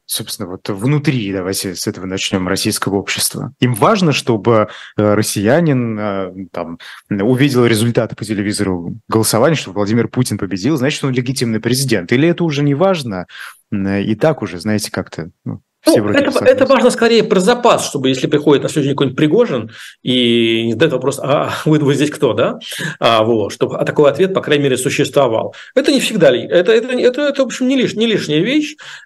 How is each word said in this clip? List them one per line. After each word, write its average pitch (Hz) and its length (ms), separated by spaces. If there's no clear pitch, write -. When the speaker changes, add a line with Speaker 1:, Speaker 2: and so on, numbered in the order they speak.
Speaker 1:
собственно, - 420
вот 92 220
внутри, 127 600
давайте 95 440
с - 120
этого 95 200
начнем, 92 420
российского 98 480
общества? - 640
Им 123 140
важно, 175 380
чтобы, 110 560
э, 104 180
россиянин, 117 880
э, 98 320
там, 85 260
увидел 123 560
результаты 113 500
по - 80
телевизору 98 680
голосования, 113 460
что 101 160
Владимир 104 360
Путин 120 300
победил, 101 400
значит, 147 260
он 135 80
легитимный 123 480
президент? 120 520
Или 139 160
это 170 160
уже 147 180
не 143 120
важно? 135 520
М, 98 180
и 101 260
так 151 260
уже, 90 180
знаете, 104 320
как-то, 90 400
ну, 110 160
все - 140
Speaker 2:
Ну, 107 60
Speaker 1:
вроде 202 160
Speaker 2:
это, 285 120
Speaker 1:
согласны. 254 240
Speaker 2:
это 262 120
важно 247 240
скорее 233 340
про 196 160
запас, 233 460
чтобы 135 240
если 131 160
приходит 147 360
на 143 60
следующий 139 200
день 135 80
какой-нибудь 127 200
Пригожин 156 540
и 117 680
задает 139 200
вопрос: 131 300
"А 135 320
вы, 156 140
вы 143 160
здесь 143 160
кто, 117 240
да?" 190 240
А, 113 260
вот, 110 260
чтобы, - 280
а, 147 80
такой 147 240
ответ, 185 240
по - 80
крайней 143 220
мере, 127 120
существовал. 117 800
Это 294 160
не 262 100
всегда 190 320
ли, 185 100
это, 185 300
это, 233 160
это, 247 340
это, 277 200
в 254 40
общем, 254 200
не 262 120
лиш-, 226 160
не 214 120
лишняя 156 340
вещь. 294 360